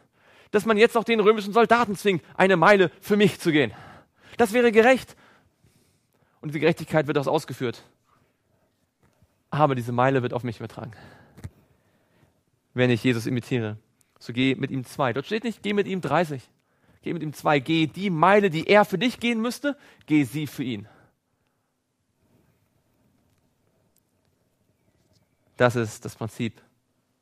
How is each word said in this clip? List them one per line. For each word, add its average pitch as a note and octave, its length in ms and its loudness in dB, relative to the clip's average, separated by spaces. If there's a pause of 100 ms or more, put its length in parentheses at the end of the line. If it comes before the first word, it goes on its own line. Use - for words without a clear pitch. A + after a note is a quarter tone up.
(520)
dass G3+ 140 0
man A3 120 2
jetzt A#3 200 4
auch G#3+ 80 0
den A3+ 160 2
römischen G#3 320 2
Soldaten A3+ 420 2
zwingt, F#3+ 280 -2 (120)
eine F#3+ 220 4
Meile F#3 420 6
für - 160 -2
mich G#3 240 4
zu E3+ 140 0
gehen. C#3 180 2 (640)
Das A#3 140 2
wäre A#3+ 220 4
gerecht. A3+ 420 4 (1300)
Und D#3 80 -12
diese D3+ 100 -8
Gerechtigkeit D#3 480 0
wird D3 100 0
auch C#3 80 -2
ausgeführt. C3+ 580 -4 (1700)
Aber D3 260 2
diese B2 180 -8
Meile C3 280 0
wird B2 120 -6
auf A#2 100 -10
mich A#2+ 140 -10
übertragen. - 340 -16 (1800)
Wenn B2 160 0
ich A#2+ 140 0
Jesus A#2 220 0
imitiere, A#2 520 -6 (420)
so - 140 -14
geh C3 220 -2
mit C3+ 140 -6
ihm C3 160 -8
zwei. C3 280 -4
Dort C3+ 120 -8
steht G#3+ 200 -6
nicht, A#3 180 -10
„Geh G3+ 100 -4
mit G3+ 140 -2
ihm F#3 120 -6
dreißig.“ D3+ 480 -4 (540)
Geh - 120 -8
mit E3+ 100 -10
ihm D3+ 100 -8
zwei. D#3 260 0
Geh D#3+ 280 0
die F#3 240 -8
Meile, F#3 400 2
die D#3+ 160 -6
er G#3 180 6
für F#3 140 -4
dich A#3+ 200 -4
gehen A#3 220 -2
müsste, B3+ 340 -6 (300)
geh D3+ 200 2
sie C#3 200 -6
für - 180 -10
ihn. A2 240 -8 (4000)
Das B2 180 2
ist A2+ 300 -8
das - 100 -14
Prinzip - 460 -10 (600)